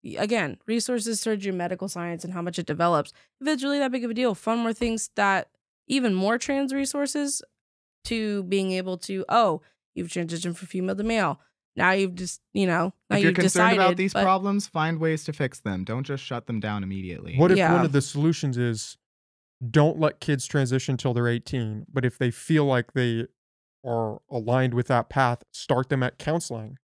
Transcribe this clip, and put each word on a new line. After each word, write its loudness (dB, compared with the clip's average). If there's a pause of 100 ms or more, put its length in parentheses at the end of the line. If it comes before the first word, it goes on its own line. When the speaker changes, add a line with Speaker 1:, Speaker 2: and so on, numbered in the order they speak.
(180)
Speaker 1:
again, -2
resources -2
towards -2
your -2
medical -4
science -8
and -8
how -6
much -6
it -6
develops, 0 (280)
if -2
it's 0
really 0
that 0
big -4
of -4
a -4
deal, 0
fund -2
more 0
things -2
that, 2 (380)
even 2
more 2
trans -2
resources -2 (640)
to -2
being 0
able -4
to, -6
oh, 4 (360)
you've -6
transitioned -4
from -16
female -2
to -4
male. 0 (340)
Now 2
you've 0
just, -10 (100)
you 2
know, 0 (160)
now 2
Speaker 2:
If 4
you're 6
Speaker 1:
you've 0
Speaker 2:
concerned 4
Speaker 1:
decided, 4
Speaker 2:
about 4
these 0
Speaker 1:
but 2
Speaker 2:
problems, 2
find -2
ways 0
to -6
fix -4
them. -4
Don't -4
just -8
shut -8
them -4
down -4
immediately. -6
Speaker 3:
What 8
if 8
Speaker 1:
Yeah. 4
Speaker 3:
one 4
of -2
the 4
solutions 0
is -4 (720)
don't 4
let 0
kids -2
transition 0
till 0
they're 2
eighteen, -4
but 0
if 0
they 2
feel 2
like 2
they 0 (580)
are -2 (100)
aligned 0
with 0
that 2
path, 0
start -2
them 0
at -4
counseling -6